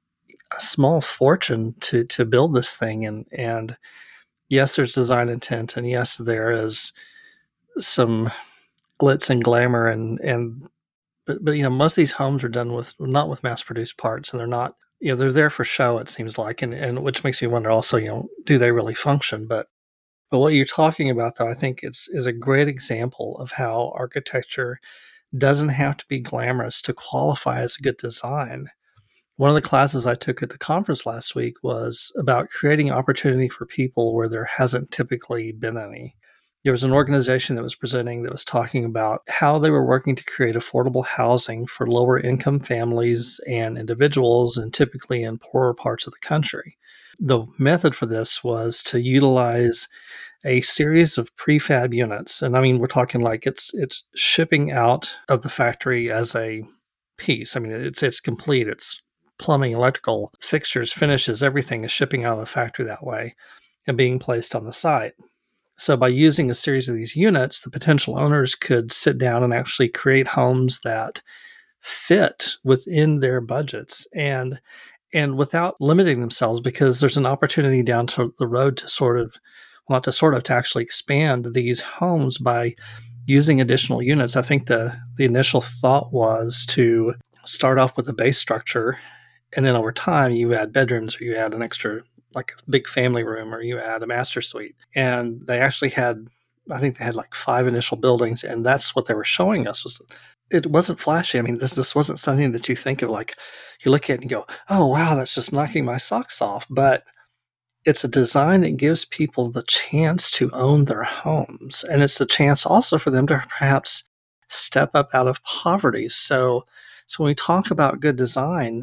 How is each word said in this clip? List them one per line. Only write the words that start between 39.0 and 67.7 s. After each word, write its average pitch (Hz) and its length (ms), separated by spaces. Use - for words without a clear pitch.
how 151 320
they 156 100
were 139 160
working 131 300
to - 80
create 117 320
affordable 127 500
housing 120 640
for - 180
lower 123 320
income 131 400
families 120 880
and 113 320
individuals, 120 800
and 113 180
typically 131 480
in 113 160
poorer 127 360
parts 120 340
of 123 40
the - 140
country. 147 500
The 127 260
method 156 380
for - 120
this 113 360
was 117 420
to 123 160
utilize 123 840
a 127 180
series 156 560
of 117 180
prefab 135 580
units. 110 480
And 127 140
I 131 40
mean, 127 200
we're 131 80
talking 127 320
like 113 260
it's, - 260
it's 156 300
shipping 151 560
out 123 420
of 127 140
the 117 60
factory 120 640
as 113 240
a 110 300
piece. - 380
I 127 60
mean, 110 100
it's, 131 320
it's 135 160
complete. 127 480
It's - 340
plumbing, 139 320
electrical, 113 720
fixtures, - 520
finishes, 135 520
everything 131 400
is 120 80
shipping 131 320
out 117 100
of 107 60
the 110 60
factory 120 400
that 107 200
way 113 300
and 127 100
being 127 220
placed 120 380
on 107 80
the 117 80
site. 131 400
So - 160
by 127 140
using 147 420
a 117 40
series 131 340
of 120 80
these 113 200
units, 160 440
the 123 100